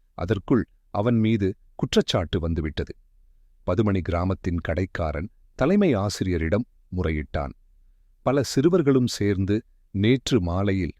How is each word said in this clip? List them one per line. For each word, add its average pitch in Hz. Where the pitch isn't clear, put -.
அதற்குள் 120
அவன் 113
மீது 110
குற்றச்சாட்டு 101
வந்துவிட்டது. 78
பதுமணி 98
கிராமத்தின் 87
கடைக்காரன் 82
தலைமை 180
ஆசிரியரிடம் 95
முறையிட்டான். 76
"பல 131
சிறுவர்களும் 139
சேர்ந்து 101
நேற்று 113
மாலையில் 92